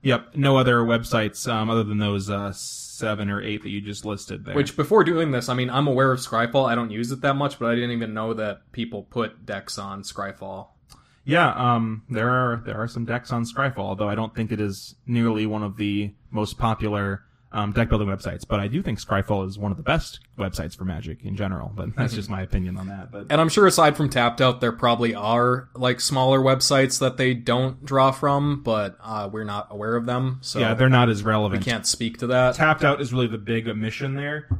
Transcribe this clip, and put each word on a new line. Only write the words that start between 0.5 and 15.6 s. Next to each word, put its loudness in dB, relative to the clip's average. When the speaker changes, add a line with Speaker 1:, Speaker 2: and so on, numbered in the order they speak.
Speaker 1:
other 4
websites, 0
um, 0
other 2
than -2
those, -2
uh, -4
seven -6
or -2
eight -6
that -10
you -6
just -10
listed -8
there. -8
Speaker 2:
Which, 0
before 6
doing 2
this, -2
I 0
mean, 0
I'm 2
aware 4
of 0
Scryfall. 2
I 2
don't -2
use -4
it -8
that 2
much, -2
but 0
I 2
didn't 0
even -4
know -2
that -6
people -6
put -6
decks -8
on -10
Scryfall. -10
Speaker 1:
Yeah, 4
um, 0
there 0
are, 0
there -8
are -4
some -6
decks -6
on 0
Scryfall, -2
although -2
I -2
don't -4
think -4
it -2
is -6
nearly 2
one -2